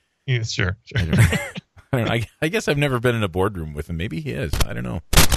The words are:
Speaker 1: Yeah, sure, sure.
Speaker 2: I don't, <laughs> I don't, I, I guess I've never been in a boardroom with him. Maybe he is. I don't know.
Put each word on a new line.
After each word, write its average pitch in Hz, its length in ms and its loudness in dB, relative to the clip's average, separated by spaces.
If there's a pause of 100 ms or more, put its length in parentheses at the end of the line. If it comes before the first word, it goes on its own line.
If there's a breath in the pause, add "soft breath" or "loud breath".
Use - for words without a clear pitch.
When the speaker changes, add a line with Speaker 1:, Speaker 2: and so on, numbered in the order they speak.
(260)
Speaker 1:
Yeah, 123 160 -2
sure, 98 420 -2
sure. - 160 -6
Speaker 2:
I 87 60 0
don't, - 120 0
<laughs> - 760 -2
I 127 60 0
don't, 107 120 -2
I, 113 160 -2 (160)
I 160 60 0
guess 208 200 -4
I've 147 100 0
never 135 220 0
been 123 160 2
in 110 60 -2
a 101 60 0
boardroom 87 440 -2
with 73 160 -8
him. 82 80 -6
Maybe 156 240 -6
he 151 100 -8
is. 131 220 -6 (140)
I - 80 -6
don't 120 100 -8
know. 120 160 -6 (360)